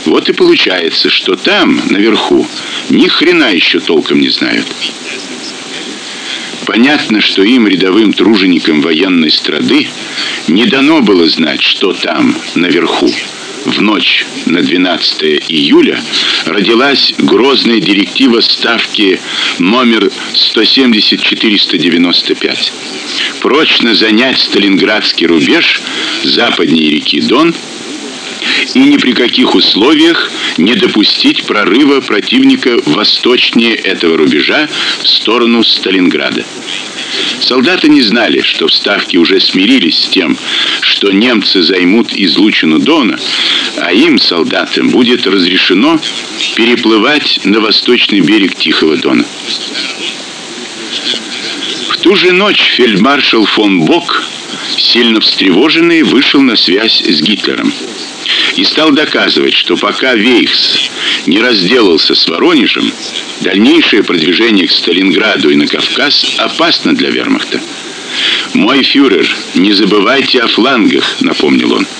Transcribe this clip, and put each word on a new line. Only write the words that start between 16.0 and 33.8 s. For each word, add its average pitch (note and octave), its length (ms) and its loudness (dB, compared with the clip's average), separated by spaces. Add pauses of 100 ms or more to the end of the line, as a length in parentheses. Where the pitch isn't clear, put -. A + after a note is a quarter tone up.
родилась A#2 720 2
грозная A2 640 2
директива G2+ 600 2
ставки G#2+ 800 0 (400)
номер A2+ 540 2 (220)
сто - 280 0
семьдесят A2 580 2
четыреста - 560 0
девяносто F2 600 0
пять: - 360 -4 (680)
прочно B2 560 2
занять A2 420 2
Сталинградский G2 880 0
рубеж E2 560 2 (400)
западнее D#2+ 720 0
реки - 280 -2
Дон E3 360 2 (1160)
и B2+ 40 4
ни C#3 200 6
при B2+ 160 2
каких B2 420 2
условиях D3+ 760 2 (280)
не G#2 160 2
допустить B2+ 680 0
прорыва C3 580 2
противника B2+ 840 2
восточнее A#2 880 2
этого F2 420 0